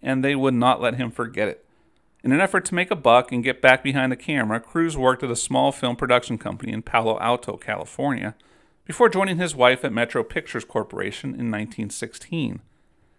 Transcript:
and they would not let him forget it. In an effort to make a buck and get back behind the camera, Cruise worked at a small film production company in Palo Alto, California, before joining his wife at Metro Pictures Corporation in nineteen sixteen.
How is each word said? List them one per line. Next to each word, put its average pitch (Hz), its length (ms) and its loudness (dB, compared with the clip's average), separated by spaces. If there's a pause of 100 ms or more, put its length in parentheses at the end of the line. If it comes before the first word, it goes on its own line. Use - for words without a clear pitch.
and 131 220 0
they 143 100 2
would 135 200 2
not 123 260 4
let 120 160 0
him 123 140 -4
forget 107 380 -4
it. - 160 -10 (580)
In 127 100 2
an 151 80 4
effort 190 260 0
to - 80 -6
make 180 160 -2
a 202 60 -2
buck 127 340 4
and 120 140 -2
get 127 180 -2
back 131 200 6
behind 131 280 0
the 127 60 -4
camera, 120 440 -2
Cruise 165 360 -4
worked 127 260 2
at 131 80 -2
a 117 60 -4
small 135 340 0
film 127 260 -4
production 123 400 2
company 104 360 -8
in 107 100 -6
Palo 113 380 0
Alto, 117 360 -2
California, 113 800 -6 (500)
before 233 240 4
joining 190 300 0
his 175 160 -2
wife 127 300 6
at 123 80 -4
Metro 117 300 -2
Pictures - 420 -8
Corporation 107 720 -6
in 117 120 -6
nineteen 107 400 -6
sixteen. 117 680 -8 (580)